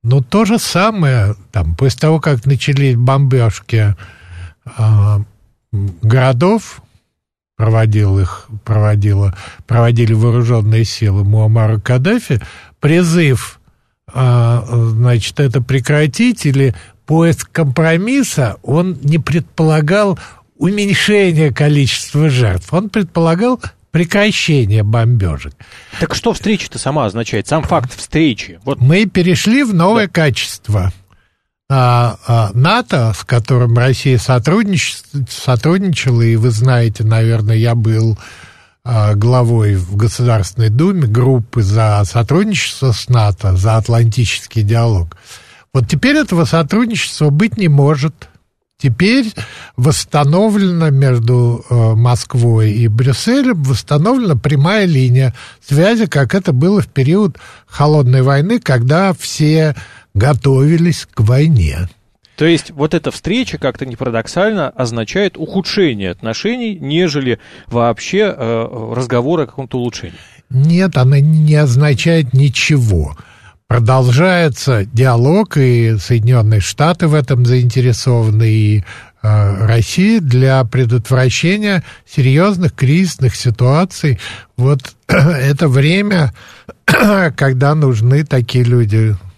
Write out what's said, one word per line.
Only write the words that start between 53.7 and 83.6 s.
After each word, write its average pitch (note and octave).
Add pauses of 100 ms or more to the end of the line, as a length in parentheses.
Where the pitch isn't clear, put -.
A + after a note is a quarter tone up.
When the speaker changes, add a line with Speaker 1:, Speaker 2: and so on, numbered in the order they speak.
Speaker 1:
прямая D#3
линия C3 (320)
связи, G3+
как C#3+
это F#3
было E3+
в B2
период D#3 (280)
Холодной C#3+
войны, C#3+
когда D3
все D#3 (400)
готовились C#3
к -
войне. G#2 (480)
Speaker 2:
То -
есть E3+
вот D3+
эта D3
встреча, G3+
как-то C3+
не B2+
парадоксально, D3
означает B2
ухудшение D3+
отношений, G#3
нежели C#3+ (260)
вообще, A#2+
э, A#2
разговор B2
о C#3
каком-то B2+
улучшении? A#2 (360)
Speaker 1:
Нет, E3
она C3+
не D3+
означает D3+
ничего. A#2 (500)
Продолжается C3
диалог, C3
и A#2
Соединенные A2
Штаты E3+
в D3+
этом C3
заинтересованы, A#2+
и, G#2+ (380)
э, G#2
Россия F3+
для C3
предотвращения C3 (220)
серьезных E3
кризисных C#3+
ситуаций. C3 (360)